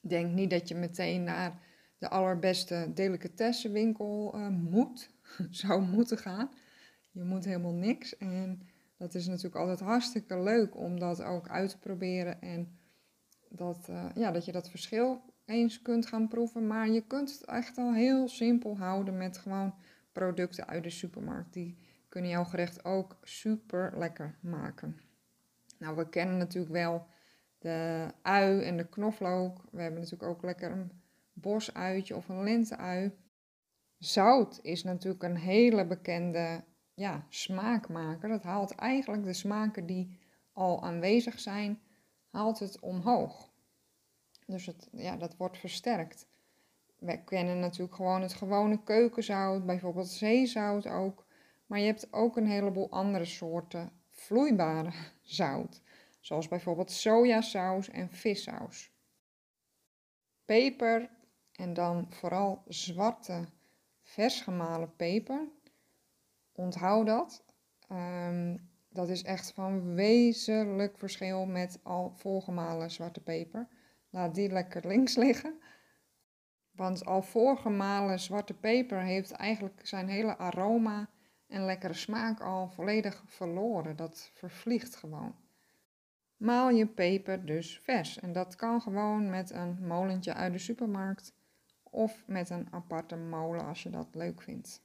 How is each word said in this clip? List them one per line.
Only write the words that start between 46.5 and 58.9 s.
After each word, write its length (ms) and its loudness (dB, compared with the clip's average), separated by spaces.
We 260 -6
kennen 360 -2
natuurlijk 360 -4
gewoon 260 2
het 120 -4
gewone 500 2
keukenzout, 840 2
bijvoorbeeld 440 -2
zeezout 800 2
ook. 380 -2
Maar 140 -2
je 60 4
hebt 280 0
ook 240 2
een 100 4
heleboel 440 2
andere 340 0
soorten 640 -6
vloeibare 800 4
<laughs> 220 -10
zout. 420 -2
Zoals 280 -4
bijvoorbeeld 440 -2
sojasaus 1000 4
en 200 -6
vissaus. 840 -6